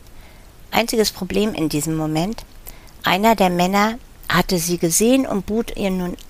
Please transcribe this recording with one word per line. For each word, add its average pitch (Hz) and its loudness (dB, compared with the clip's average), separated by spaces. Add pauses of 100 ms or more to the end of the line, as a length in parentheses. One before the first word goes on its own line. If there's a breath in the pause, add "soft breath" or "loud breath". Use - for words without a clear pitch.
(720 loud breath)
Einziges 220 2
Problem 196 -2
in 160 0
diesem 156 -2
Moment, 156 -2 (560 loud breath)
einer 202 4
der 185 4
Männer 202 2 (300)
hatte 180 2
sie 170 -2
gesehen 233 2
und 196 -4
bot 220 -4
ihr 196 -2
nun 180 -4 (140)